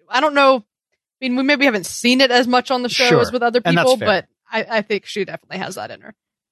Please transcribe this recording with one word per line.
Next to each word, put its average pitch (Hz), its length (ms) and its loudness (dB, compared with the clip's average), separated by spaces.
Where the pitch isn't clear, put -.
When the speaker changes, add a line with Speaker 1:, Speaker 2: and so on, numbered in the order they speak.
Speaker 1:
I 240 120 -2
don't 294 120 0
know. 269 240 4
I - 680 -16
mean, 247 100 -2
we 262 80 0
maybe 277 220 2
haven't 233 200 0
seen 254 360 0
it 254 100 4
as 247 160 4
much 247 240 0
on 254 120 0
the 247 60 -6
show 254 180 0
Speaker 2:
Sure. 240 140 4
Speaker 1:
as 240 100 -2
with 240 120 -2
other 233 220 0
Speaker 2:
And 170 120 2
that's 247 140 2
Speaker 1:
people, 214 140 -2
Speaker 2:
fair. 196 180 0
Speaker 1:
but - 40 -20
I, 226 80 -2
I - 20 0
think 208 240 -6
she 196 200 -8
definitely 180 340 -14
has 185 160 -10
that - 160 -12
in 98 100 -18
her. - 140 -20